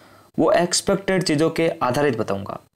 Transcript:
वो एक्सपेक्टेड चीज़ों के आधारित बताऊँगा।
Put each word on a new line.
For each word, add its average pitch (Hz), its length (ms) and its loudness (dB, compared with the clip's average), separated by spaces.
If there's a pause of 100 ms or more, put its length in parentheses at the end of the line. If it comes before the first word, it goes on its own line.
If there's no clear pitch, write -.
(380)
वो 151 140 4
एक्सपेक्टेड 180 680 0
चीज़ों 160 280 0
के 165 180 0 (140)
आधारित 127 360 0
बताऊँगा। 98 400 -6 (180)